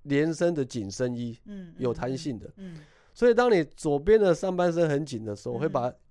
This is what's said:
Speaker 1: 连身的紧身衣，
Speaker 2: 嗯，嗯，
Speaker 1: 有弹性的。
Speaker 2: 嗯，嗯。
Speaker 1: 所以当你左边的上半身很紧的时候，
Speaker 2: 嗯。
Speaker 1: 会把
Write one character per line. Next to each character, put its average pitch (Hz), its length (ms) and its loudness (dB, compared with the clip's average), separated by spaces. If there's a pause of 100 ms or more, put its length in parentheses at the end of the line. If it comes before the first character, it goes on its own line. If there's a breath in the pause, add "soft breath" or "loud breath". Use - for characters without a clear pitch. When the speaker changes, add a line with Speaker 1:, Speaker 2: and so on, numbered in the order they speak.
Speaker 1:
连 147 300 2
身 175 200 0
的 147 120 -2
紧 107 260 -8
身 123 240 -4
衣， 117 300 -8
Speaker 2:
嗯， 185 240 -16
嗯， 165 80 -20
Speaker 1:
有 123 160 -2
弹 131 240 -6
性 131 200 -8
的。 - 100 -16 (100)
Speaker 2:
嗯， 185 180 -16
嗯。 156 60 -18 (320 loud breath)
Speaker 1:
所 240 160 4
以 233 40 6
当 240 180 4
你 185 100 6 (140)
左 143 240 -2
边 208 200 6
的 190 140 6
上 185 220 -4
半 180 160 2
身 170 180 2
很 147 160 0
紧 123 180 -8
的 107 120 -6
时 - 120 -12
候， 123 80 -4
Speaker 2:
嗯。 117 40 -4
Speaker 1:
会 147 80 0
把 127 260 -2 (180)